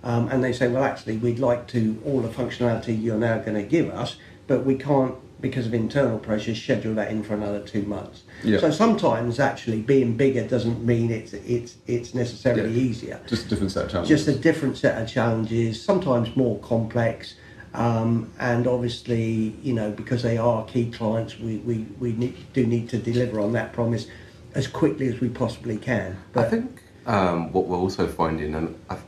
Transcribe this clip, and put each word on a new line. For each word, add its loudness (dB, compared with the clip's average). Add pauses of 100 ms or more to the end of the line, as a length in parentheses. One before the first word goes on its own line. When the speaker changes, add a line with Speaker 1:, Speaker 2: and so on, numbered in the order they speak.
Speaker 1:
um, 2
and 2
they 0
say, 2
"Well, 2
actually, -2
we'd 0
like 0
to, 0
all 0
the -2
functionality -2
you're 0
now 2
gonna -2
give 2
us, -6 (300)
but 2
we 4
can't 2 (260)
because -2
of -2
internal 2
pressures, -2
schedule 0
that -2
in -2
for -4
another -4
two -4
months." -8 (200)
Speaker 2:
Yeah. 4
Speaker 1:
So 4
sometimes 2
actually 0
being 4
bigger 2
doesn't 0
mean 4
it's, -6
it's, -4 (100)
it's -4
necessarily 0
Speaker 2:
Yeah. 2
Speaker 1:
easier. -6
Speaker 2:
Just -2
a -12
different 0
set -2
of -8
challenges. 4
Speaker 1:
Just 4
a -2
different 2
set 2
of -4
challenges, 0
sometimes 2
more 2
complex, -2 (400)
um, 2
and 2
obviously, 0
you 0
know, 0
because -2
they 2
are 2
key 0
clients, -2
we, -6
we, -4 (140)
we -2
ne-, -2 (200)
do 4
need 0
to -2
deliver 0
on 0
that -2
promise -2 (480)
as 0
quickly 0
as -2
we 0
possibly -4
can. -2
Speaker 3:
I -12 (160)
Speaker 1:
But 2
Speaker 3:
think, -2 (240)
um, 0
what 2
we're -2
also 0
finding, -2
and -4 (140)
I -6 (100)